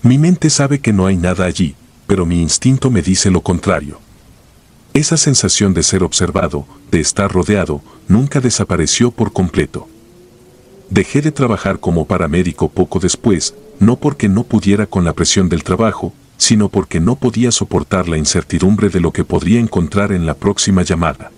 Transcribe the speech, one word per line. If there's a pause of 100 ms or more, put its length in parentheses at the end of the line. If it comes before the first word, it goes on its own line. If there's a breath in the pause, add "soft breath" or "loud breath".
Mi
mente
sabe
que
no
hay
nada
allí, (320)
pero
mi
instinto
me
dice
lo
contrario. (920)
Esa
sensación
de
ser
observado, (240 loud breath)
de
estar
rodeado, (260 loud breath)
nunca
desapareció
por
completo. (1040)
Dejé
de
trabajar
como
paramédico
poco
después, (240)
no
porque
no
pudiera
con
la
presión
del
trabajo, (240)
sino
porque
no
podía
soportar
la
incertidumbre
de
lo
que
podría
encontrar
en
la
próxima
llamada.